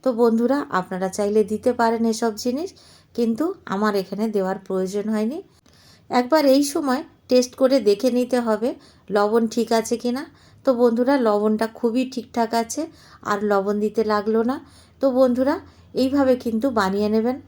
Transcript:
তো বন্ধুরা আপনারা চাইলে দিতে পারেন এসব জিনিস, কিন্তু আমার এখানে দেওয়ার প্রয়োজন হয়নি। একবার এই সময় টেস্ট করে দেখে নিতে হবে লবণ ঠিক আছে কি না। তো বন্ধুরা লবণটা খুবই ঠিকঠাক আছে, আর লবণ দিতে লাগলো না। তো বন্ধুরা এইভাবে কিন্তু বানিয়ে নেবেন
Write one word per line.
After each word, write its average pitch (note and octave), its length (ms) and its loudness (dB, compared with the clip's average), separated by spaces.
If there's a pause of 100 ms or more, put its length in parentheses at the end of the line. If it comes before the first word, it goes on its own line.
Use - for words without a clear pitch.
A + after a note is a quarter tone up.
তো C4 60 0 (120)
বন্ধুরা A#3 380 2 (200)
আপনারা F#3 380 -4
চাইলে G#3 260 0 (100)
দিতে G#3+ 180 0 (100)
পারেন A3+ 220 2 (100)
এসব A3+ 200 -2 (120)
জিনিস, C#4 260 -4 (460)
কিন্তু A#3 280 -2 (300)
আমার G#3 180 0 (100)
এখানে G3+ 220 -6 (120)
দেওয়ার F#3+ 300 -2
প্রয়োজন F#3+ 380 -4 (100)
হয়নি। A3 240 -2 (720)
একবার B3 320 2 (120)
এই C#4+ 80 4 (100)
সময় C#4+ 300 -2 (280)
টেস্ট B3 300 4
করে C4 160 4 (120)
দেখে G3+ 200 2 (100)
নিতে B3 280 0
হবে A3 220 0 (420)
লবণ G#3 320 2 (120)
ঠিক A3+ 140 0 (100)
আছে A3+ 240 -2
কি A#3+ 140 -2
না। D4 80 -8 (400)
তো C4+ 60 2 (100)
বন্ধুরা B3 340 4 (120)
লবণটা G#3+ 400 2 (120)
খুবই A#3+ 240 0 (100)
ঠিকঠাক A3+ 380 -4 (120)
আছে, A3+ 200 -6 (480)
আর G#3 80 -2 (120)
লবণ G3+ 340 0
দিতে G#3+ 180 -2 (100)
লাগলো G#3+ 280 0 (100)
না। C#4 60 -4 (440)
তো C4+ 60 0 (120)
বন্ধুরা B3+ 360 2 (480)
এইভাবে C4 320 2 (100)
কিন্তু A3+ 220 -2 (120)
বানিয়ে G3+ 360 0
নেবেন A#3 220 0 (120)